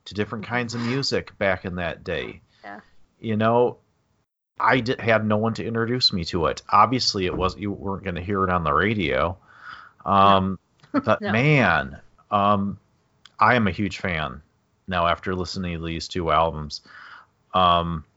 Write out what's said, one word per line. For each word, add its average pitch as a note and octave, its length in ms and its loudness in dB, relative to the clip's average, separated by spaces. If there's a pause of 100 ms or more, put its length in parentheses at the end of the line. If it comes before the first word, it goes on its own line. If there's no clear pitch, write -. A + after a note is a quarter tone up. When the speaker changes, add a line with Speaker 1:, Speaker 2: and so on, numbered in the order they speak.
Speaker 1:
to - 80 -16
different G#2 340 -6
kinds A#2+ 280 -4
of A#2 60 -6
music A#2+ 560 -4
back F#2+ 280 0
in F2+ 100 -6
that F2 280 -6
day. C2+ 380 -6 (220)
Speaker 2:
Yeah. G2+ 160 -16 (420)
Speaker 1:
You A2 160 -2
know, A#2 400 2 (800)
I A#2+ 220 2
di-, A#2+ 200 -4
had G#2+ 240 2
no G#2+ 120 2
one A2 160 0
to F2+ 120 -6
introduce A2+ 460 -2
me F2 140 -4
to E2 220 0
it. - 200 -4
Obviously, G#2+ 580 2
it F2 120 -2
was, F#2 200 -2
you G2+ 140 -6
weren't G2 320 -8
gonna F2 180 -6
hear G2 220 -2
it F#2 60 2
on F2+ 160 2
the D2 80 2
radio. E2+ 640 0 (680)
Um, G2 540 6 (340)
Speaker 2:
No. C#4+ 60 0
<laughs> - 60 -2
Speaker 1:
but G#2+ 160 2
Speaker 2:
No. G2+ 100 -4
Speaker 1:
man, G#2 680 2 (320)
um, G2+ 480 0 (600)
I G#2+ 160 6
am A2+ 120 2
a F#2 40 0
huge F#2+ 280 -4
fan D2+ 420 -6 (460)
now F2+ 200 0
after F#2 280 0
listening F2+ 420 -6
to E2 80 -8
these E2 240 -6
two E2 220 -2
albums. D#2 500 0 (720)
Um, E2+ 500 2 (140)